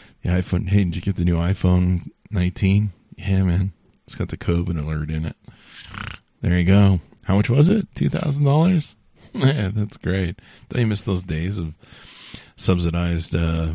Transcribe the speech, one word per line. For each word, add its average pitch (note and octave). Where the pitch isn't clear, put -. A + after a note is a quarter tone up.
The F2
iPhone, F2
"Hey, G2+
did E2+
you F2
get G2
the E2+
new F2
iPhone F2+
nineteen?" F#2+
"Yeah, F#2+
man. F#2
It's -
got F2+
the -
covid F2
alert D2+
in D#2
it." -
There F2+
you F2
go. G2
How F#2+
much G#2
was D3
it? G#3
Two D3
thousand C#3+
dollars? D#3+
<laughs> -
Yeah, B2+
that's G#2
great. F#2
Don't -
you A#2
miss G#2+
those F2+
days F2
of D#2+
subsidized, E2+
uh, E2